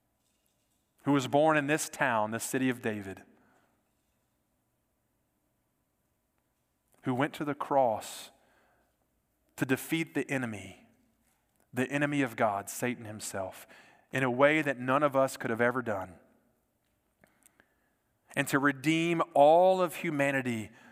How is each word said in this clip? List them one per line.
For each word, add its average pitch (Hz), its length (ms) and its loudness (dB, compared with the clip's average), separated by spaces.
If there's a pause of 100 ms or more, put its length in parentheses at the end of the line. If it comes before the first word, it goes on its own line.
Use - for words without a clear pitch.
(1040)
who 139 100 0
was 135 140 4
born 151 300 4
in 143 100 0
this 151 220 0
town, 113 420 0
the 113 80 -4
city 131 300 -2
of 120 120 -2
David, 104 420 -8 (3750)
who 131 100 -2
went 135 220 0
to 160 100 -8
the 143 100 -4
cross 127 760 -2 (1300)
to 147 100 -2
defeat 156 480 -2
the 143 160 -2
enemy, 107 560 -8 (880)
the 127 160 -2
enemy 143 320 0
of 117 140 -4
God, 101 340 0
Satan 123 340 -6
himself, 101 640 -10 (460)
in 131 100 0
a 131 80 0
way 143 320 4
that 139 160 -2
none 131 240 2
of 139 140 2
us 135 200 2
could 123 140 -6
have 113 100 0
ever 123 220 2
done. 98 280 -4 (2250)
And 139 140 -2
to 143 100 2
redeem 160 640 0 (120)
all 175 480 6
of 175 140 -2
humanity, 135 720 -2 (220)